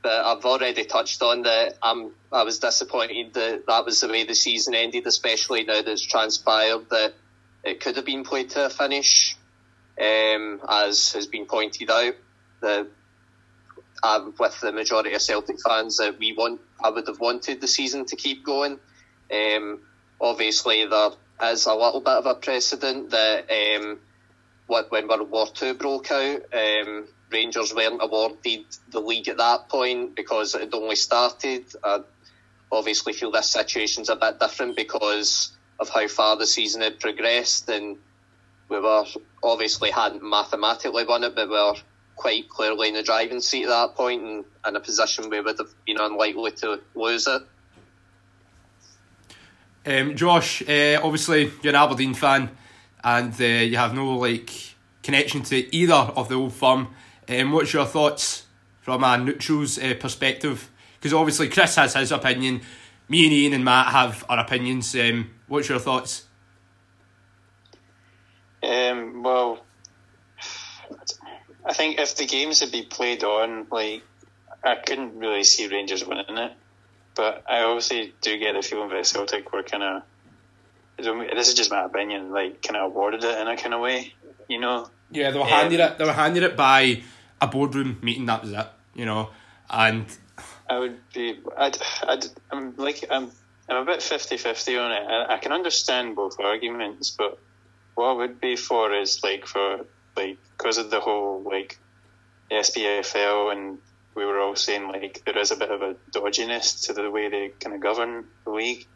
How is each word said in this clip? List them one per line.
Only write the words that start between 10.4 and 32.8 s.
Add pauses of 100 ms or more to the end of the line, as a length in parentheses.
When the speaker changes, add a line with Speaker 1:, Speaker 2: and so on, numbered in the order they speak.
Speaker 1:
as
has
been
pointed
out, (460)
that (1160)
I'm
with
the
majority
of
Celtic (100)
fans
that
we
want, (240)
I
would
have
wanted
the
season
to
keep
going. (540)
Um, (400)
obviously,
there (340)
is
a
little
bit
of
a
precedent
that,
um, (680)
what,
when
World
War
Two
broke
out, (100)
um, (240)
Rangers
weren't
awarded (240)
the
league
at
that
point
because
it
had
only
started. (180)
I (680)
obviously